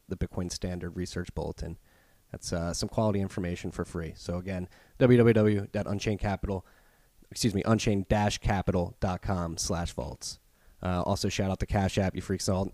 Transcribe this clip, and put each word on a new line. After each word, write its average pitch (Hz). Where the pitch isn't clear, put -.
The 92
Bitcoin 90
Standard 90
Research 90
Bulletin. 80
That's, -
uh, 85
some 104
quality 107
information 90
for -
free. 80
So 87
again, 90
W 123
W 117
W 107
dot 101
unchained 101
capital, 95
excuse 107
me, 98
unchained 104
dash 104
capital 92
dot 92
com 87
slash 85
vaults. -
Uh, 90
also, 98
shout 95
out 95
to -
Cash 95
App. 95
You 90
freaks -
all 95